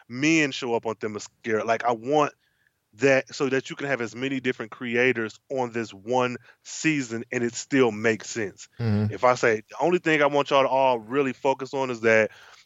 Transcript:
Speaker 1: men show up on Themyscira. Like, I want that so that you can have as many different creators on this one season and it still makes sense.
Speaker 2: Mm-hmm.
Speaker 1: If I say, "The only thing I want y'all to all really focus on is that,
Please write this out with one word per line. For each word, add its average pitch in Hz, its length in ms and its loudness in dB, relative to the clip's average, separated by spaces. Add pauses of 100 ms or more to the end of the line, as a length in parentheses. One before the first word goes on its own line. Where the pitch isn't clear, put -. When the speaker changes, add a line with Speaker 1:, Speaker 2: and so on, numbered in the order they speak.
Speaker 1:
men 147 440 2
show 120 240 -4
up 110 100 -2
on 110 100 -4
Themyscira. 107 720 -4
Like, 113 180 0
I 120 80 0
want 139 420 0 (640)
that 131 380 2
so 143 160 -2
that 131 200 -2
you 165 60 -12
can 143 120 -8
have 131 140 -2
as 110 140 -6
many 135 240 -4
different 123 320 -4
creators 120 680 -2 (100)
on 127 220 -4
this 113 220 -6
one 120 440 -2 (260)
season 123 680 -4
and 123 120 -2
it 117 100 -2
still 127 380 2
makes 110 380 -2
sense. 104 380 -8 (120)
Speaker 2:
Mm-hmm. 104 340 2
Speaker 1:
If 98 100 -6
I 123 120 6
say, 113 340 0
"The 104 100 -18
only 175 200 2
thing 156 220 2
I 143 40 4
want 143 240 0
y'all 139 140 4
to 127 60 2
all 131 300 2
really 127 340 -2
focus 131 400 -2
on 135 160 -2
is 117 120 -6
that, 110 300 4 (340)